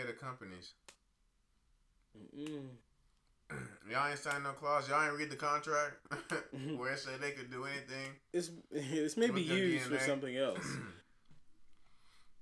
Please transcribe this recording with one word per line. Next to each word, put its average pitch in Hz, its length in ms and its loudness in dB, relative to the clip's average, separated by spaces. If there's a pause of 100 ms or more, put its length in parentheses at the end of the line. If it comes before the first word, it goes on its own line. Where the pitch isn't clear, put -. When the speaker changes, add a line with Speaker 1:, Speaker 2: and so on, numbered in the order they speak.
Speaker 1:
A 123 60 -4
to 117 60 -4
companies? 120 640 -10 (1400)
Speaker 2:
Mm-mm. 143 520 -8 (840)
Speaker 1:
<clears throat> 117 400 -8
Y'all 139 180 2
ain't 143 100 -2
signed 143 260 -2
no 139 80 -2
clause. 143 360 2
Y'all 151 160 6
ain't 147 140 2
read 151 120 -2
the 135 40 -6
contract 147 600 2 (160)
<laughs> - 0 - (440)
Speaker 2:
Mm-hmm. 135 240 -2
Speaker 1:
where 131 140 0
it 139 80 -2
said 131 200 -4
they 143 120 0
could 127 180 -8
do 127 140 -4
anything 135 480 -4 (200)
Speaker 2:
It's, 170 180 0 (100)
<laughs> - 100 -20
it's 151 460 0
maybe 226 160 8
Speaker 1:
with 180 140 4
your 180 120 6
Speaker 2:
used 165 280 6
for 123 40 -2
Speaker 1:
D 147 60 4
N 135 60 2
A. 135 40 4
Speaker 2:
something 135 300 2
else. 127 360 2
Speaker 1:
<clears throat> 139 40 -2 (1600)